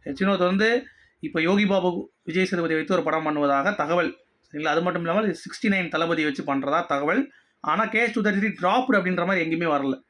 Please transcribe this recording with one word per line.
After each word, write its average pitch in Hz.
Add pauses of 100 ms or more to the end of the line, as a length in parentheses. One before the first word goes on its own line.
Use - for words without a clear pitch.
ரஜினிகாந்த் 185
வந்து 196 (540)
இப்போ 160
யோகி 202
பாபு, 185 (340)
விஜய் 180
சேதுபதி 170
வைத்து 156
ஒரு 170
படம் 156
பண்ணுவதாக 147
தகவல், 165 (420)
சரிங்களா? 151
அது 165
மட்டும் 175
இல்லாமல் 180
சிக்ஸ்டி -
நைன் 185
தளபதி 160
வச்சு 147
பண்றதா 139
தகவல். 147 (420)
ஆனா 175
கே 220
எஸ் 233
டூ 233
தேர்ட்டி 202
த்ரீ 220
டிராப்டு 226
அப்படின்ற 175
மாதிரி 180
எங்கேயுமே 165
வரல. 139 (140)